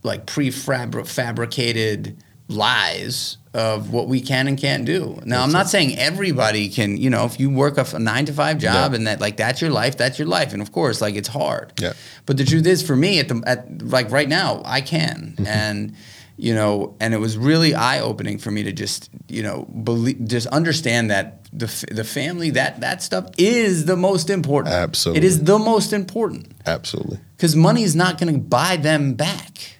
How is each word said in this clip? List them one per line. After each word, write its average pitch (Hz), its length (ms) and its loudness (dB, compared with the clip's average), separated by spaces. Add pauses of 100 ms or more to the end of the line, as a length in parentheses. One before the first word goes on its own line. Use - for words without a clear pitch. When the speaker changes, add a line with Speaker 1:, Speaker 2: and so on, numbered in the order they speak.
Speaker 1:
like, 101 220 -4
prefabri-, 123 800 -4
fabricated 113 1080 -2 (320)
lies 104 880 0 (160)
of 110 400 -2
what 117 140 0
we 127 140 2
can 131 260 0
and 139 100 0
can't 139 280 -2
do. 170 380 -4
Now, 120 140 -2
Speaker 2:
That's 127 60 2
Speaker 1:
I'm 139 100 2
not 185 140 4
Speaker 2:
it. - 20 -4
Speaker 1:
saying 165 280 2
everybody 127 680 0
can, 101 300 0
you 131 120 0
know, 113 160 2
if 117 140 -6
you 135 100 2
work 143 280 2
a 139 40 2
f-, - 120 -2
a - 60 -6
nine-to-five 143 580 0
job 127 340 2
Speaker 2:
Yeah. 123 60 0
Speaker 1:
and 110 100 -2
that, 101 140 -2
like, 104 160 -2
that's 120 240 0
your 165 100 0
life, 127 260 0
that's 127 220 0
your 151 80 -2
life. 170 240 0
And 101 100 -6
of 107 120 -8
course, 135 260 0
like, 107 160 -2
it's 101 140 -6
hard. 110 500 -4
Speaker 2:
Yeah. 87 140 -4 (320)
Speaker 1:
But 139 120 2
the 139 60 2
truth 160 240 4
is, 180 180 4
for 139 100 0
me, 170 240 4
at 135 100 0
the, 117 160 -2
at, - 420 -4
like, 120 240 0
right 143 160 2
now, 147 380 0
I 131 160 -2
can. 147 560 -4
Speaker 2:
Mm-hmm. 101 100 -2
Speaker 1:
And, 107 480 -2 (420)
you 117 180 0
know, 104 440 0
and 113 140 0
it 113 60 0
was 110 180 -2
really 156 380 4
eye-opening 113 640 -2
for 113 120 -6
me 104 120 -2
to 104 100 -4
just, - 360 -8 (200)
you 110 140 -6
know, 95 220 -6 (180)
belie-, 117 320 2
just 117 320 -2
understand 131 640 2
that 98 260 -2 (160)
the 117 120 -4
f-, - 260 -8
the 110 140 -4
family, 165 460 -4
that, - 280 0
that 131 240 -4
stuff 185 220 -4 (120)
is 196 480 4
the 185 120 2
most 180 320 2
important. 156 440 0
Speaker 2:
Absolutely. 87 460 0
Speaker 1:
It 160 60 4
is 170 180 4
the 196 160 6
most 214 340 2
important. 202 580 -4 (140)
Speaker 2:
Absolutely. - 540 -4 (180)
Speaker 1:
'Cause 156 180 2
money 208 280 6
is 165 120 2
not 175 220 2
gonna 160 200 0
buy 147 400 2
them 143 380 2
back. - 640 -6